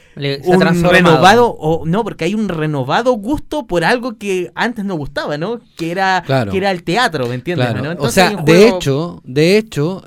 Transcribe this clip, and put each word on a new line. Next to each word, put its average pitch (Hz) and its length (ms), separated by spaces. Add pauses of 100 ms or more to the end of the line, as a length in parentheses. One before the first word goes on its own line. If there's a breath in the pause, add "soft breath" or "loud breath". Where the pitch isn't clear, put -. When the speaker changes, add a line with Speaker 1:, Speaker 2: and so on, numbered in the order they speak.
(160 soft breath)
Speaker 1:
Le, 139 260
se 165 80
ha 180 40
Speaker 2:
un 185 60
Speaker 1:
transformado. 175 360
Speaker 2:
renovado, 185 540
o 156 360
no, 185 180
porque 175 220
hay 190 100
un 220 140
renovado 156 640
gusto 254 540
por 175 180
algo 233 320
que 185 380
antes 220 300
no 196 100
gustaba, 147 420
¿no? 208 220 (180)
Que 165 140
era, 185 340
Speaker 3:
Claro. 127 260
Speaker 2:
que 190 60
era 196 140
el 175 120
teatro, 170 440
¿me 120 80
entiendes, 127 320
Speaker 3:
Claro. 113 160
Speaker 2:
no? 143 60
Speaker 3:
O - 20
Speaker 2:
Entonces - 220
Speaker 3:
sea, 185 160
Speaker 2:
hay 208 60
un 165 100
Speaker 3:
de 156 100
Speaker 2:
juego 196 220
Speaker 3:
hecho, 165 480
de 156 320
hecho, 185 500